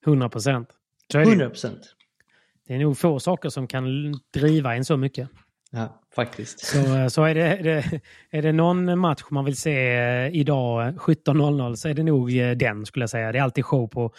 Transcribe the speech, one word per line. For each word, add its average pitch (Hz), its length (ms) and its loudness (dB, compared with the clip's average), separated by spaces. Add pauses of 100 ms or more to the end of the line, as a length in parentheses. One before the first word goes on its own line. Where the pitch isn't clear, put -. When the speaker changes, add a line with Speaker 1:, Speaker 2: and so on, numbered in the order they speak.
Speaker 1:
Hundra 131 240 4
procent. 120 400 -4 (420)
Så 143 60 0
är 151 40 4
det 180 40 6
ju. 226 60 8
Speaker 2:
Hundra 147 180 2
procent. - 320 -10 (840)
Speaker 1:
Det 127 60 -8
är 127 60 -4
nog 147 180 0
få 156 220 2
saker 170 300 -4
som 131 180 -6
kan 127 180 -6
l-, 147 280 -4 (200)
driva 147 420 2
en 131 100 -2
så 151 120 2
mycket. 135 320 -4 (420)
Speaker 2:
Ja, 113 300 -8 (140)
faktiskt. 117 500 -6
Speaker 1:
Så, 147 120 -2 (200)
eh, 131 100 2
så 156 160 2
är 156 120 2
det, 160 120 0
är 185 160 0
det, 156 380 -2 (300)
är 156 100 -2
det 156 100 2
någon 175 480 2
match 170 220 0 (100)
man 139 140 -2
vill 135 120 -2
se, 131 400 0
eh, 123 380 0
idag, 123 520 0
eh, 165 100 -6
sjutton 156 400 2
noll 147 200 2
noll, 120 200 -4
så 160 120 -6
är 151 40 -2
det 160 100 -2
nog, 127 340 2
eh, 123 140 2
den, 113 340 -2
skulle 127 180 -6
jag 113 60 -4
säga. 113 220 -4
Det 123 60 -2
är 139 60 2
alltid 131 220 -2
show 127 220 0
på 117 320 -4